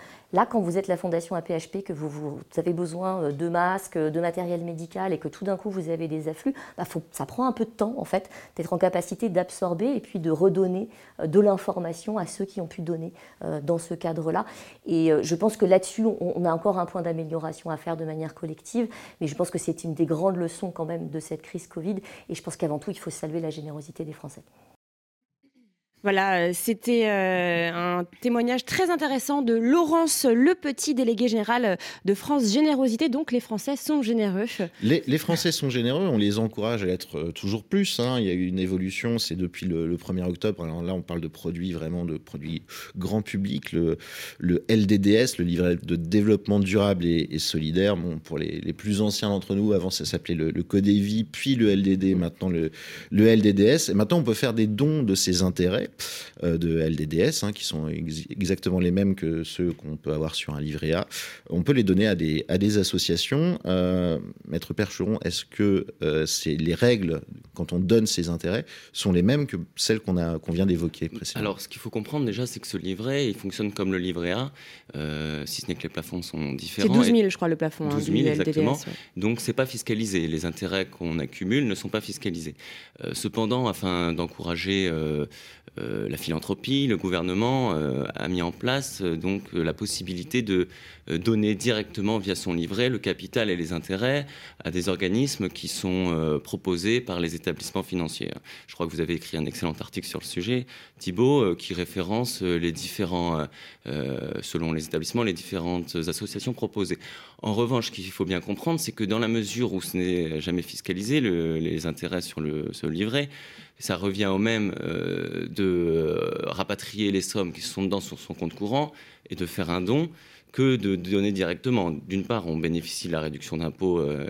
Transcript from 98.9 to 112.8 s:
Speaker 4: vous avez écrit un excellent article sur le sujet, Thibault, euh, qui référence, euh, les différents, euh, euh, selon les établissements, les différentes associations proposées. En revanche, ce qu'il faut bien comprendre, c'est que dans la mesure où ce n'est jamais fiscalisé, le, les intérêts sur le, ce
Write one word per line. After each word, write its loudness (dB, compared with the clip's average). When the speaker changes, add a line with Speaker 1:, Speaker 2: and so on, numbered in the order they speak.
Speaker 4:
vous -4
avez 0
écrit -6
un -2
excellent -4
article -10
sur -8
le -12
sujet, -4
Thibault, 2
euh, 2
qui -8
référence, -4
euh, 2
les 0
différents, -2
euh, -2
euh, -4
selon -4
les -4
établissements, -2
les 0
différentes -4
associations -6
proposées. -4
En 0
revanche, 0
ce -8
qu'il -12
faut -4
bien 0
comprendre, -2
c'est -4
que -4
dans 0
la 2
mesure 0
où -4
ce -4
n'est 0
jamais -2
fiscalisé, -2
le, 2
les -2
intérêts -4
sur -8
le, -4
ce -8